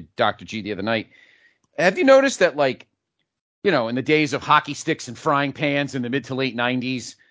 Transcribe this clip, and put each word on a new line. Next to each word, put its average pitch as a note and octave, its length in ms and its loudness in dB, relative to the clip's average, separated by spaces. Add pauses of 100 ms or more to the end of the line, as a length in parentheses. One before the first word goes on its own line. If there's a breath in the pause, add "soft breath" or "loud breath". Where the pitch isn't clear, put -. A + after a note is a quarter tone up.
(160)
Doctor G#2 300 0
G A2 160 -10
the G2+ 100 -8
other F#2 100 -6
night, G#2+ 280 -4 (680 soft breath)
have F3+ 200 2
you F4+ 60 0
noticed C4+ 360 6
that, D#3+ 160 2
like, C#3 320 -2 (760)
you G3 80 2
know, B2 160 2
in A#2+ 80 -4
the C3 60 0
days D3+ 320 2
of B2+ 80 -4
hockey D3 320 2
sticks - 340 -6
and A#2 100 -14
frying C#3 360 0
pans C#3+ 420 -2
in B2+ 60 -4
the A#2+ 80 -6
mid C#3 160 -4
to C3 100 -10
late B2+ 200 -4
nineties B2+ 600 -4 (160)